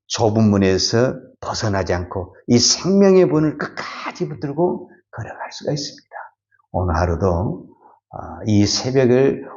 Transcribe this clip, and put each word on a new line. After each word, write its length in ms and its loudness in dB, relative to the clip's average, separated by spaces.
좁은 440 2
문에서 640 2
벗어나지 540 -4
않고 400 -8
이 100 6
생명의 680 4
문을 320 0
끝까지 720 -10
붙들고 600 -4
걸어갈 280 -12
수가 200 -8
있습니다. 340 -8
오늘 240 -2
하루도, 300 0
어, 80 -16
이 200 4
새벽을 800 2